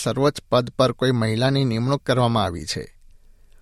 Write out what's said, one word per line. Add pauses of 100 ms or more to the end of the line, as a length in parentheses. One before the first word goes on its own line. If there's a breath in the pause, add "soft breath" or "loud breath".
સર્વોચ્ચ (100)
પદ
પર
કોઈ
મહિલાની
નિમણૂક
કરવામાં
આવી
છે. (640)